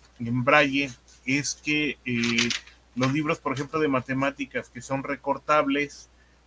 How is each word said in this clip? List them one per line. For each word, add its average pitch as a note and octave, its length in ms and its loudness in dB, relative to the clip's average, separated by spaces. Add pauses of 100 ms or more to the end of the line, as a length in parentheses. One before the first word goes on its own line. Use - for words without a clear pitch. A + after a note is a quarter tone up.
(200)
en A#2+ 240 -2
braille C#3+ 480 4 (340)
es C3+ 300 -2
que, D3+ 500 -2
eh, A#2+ 440 0 (460)
los C3 160 2
libros, D3+ 280 -2
por C3+ 140 -4
ejemplo, D3 260 -4
de D3+ 80 2
matemáticas C3+ 840 -2
que A#2+ 120 -14
son C3+ 220 -6
recortables, C#3 1040 0 (380)